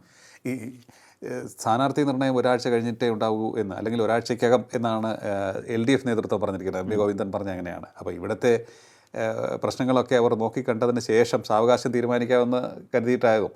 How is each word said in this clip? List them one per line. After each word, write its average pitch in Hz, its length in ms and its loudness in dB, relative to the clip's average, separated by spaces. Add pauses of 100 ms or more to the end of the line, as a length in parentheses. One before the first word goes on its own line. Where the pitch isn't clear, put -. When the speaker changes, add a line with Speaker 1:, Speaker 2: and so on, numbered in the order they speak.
(460)
Speaker 1:
ഈ, 127 60 -4 (680)
ഏ, - 60 -10 (320)
സ്ഥാനാർത്ഥി 131 420 0
നിർണയം 135 340 0
ഒരാഴ്ച 123 320 2
കഴിഞ്ഞിട്ടേ 120 420 0
ഉണ്ടാകൂ 110 480 0
എന്ന്, 101 160 -4
അല്ലെങ്കിൽ 113 280 -2
ഒരാഴ്ചയ്ക്കകം 117 600 2 (100)
എന്നാണ്, 113 420 -2
ഏ, 104 180 -6 (400)
എൽ 113 120 0
ഡി 139 60 4
എഫ് 127 160 0
നേതൃത്വം 110 320 0
പറഞ്ഞിരിക്കുന്നത്. 92 420 -4
എം 92 60 -6
വി 107 60 -2
Speaker 2:
ഉം. 104 60 0
Speaker 1:
ഗോവിന്ദൻ 101 320 0
പറഞ്ഞ 101 180 -4
അങ്ങനെയാണ്. 90 360 -8 (120)
അപ്പോൾ 90 120 -8
ഇവിടുത്തെ, 98 540 0 (500)
ഏ, 117 100 -4 (380)
പ്രശ്നങ്ങളൊക്കെ 127 520 0
അവർ 117 200 4
നോക്കിക്കണ്ടതിന് 120 680 0
ശേഷം 117 440 2
സാവകാശം 120 460 2
തീരുമാനിക്കാമെന്ന് 120 680 2 (340)
കരുതിയിട്ടാകും 117 600 2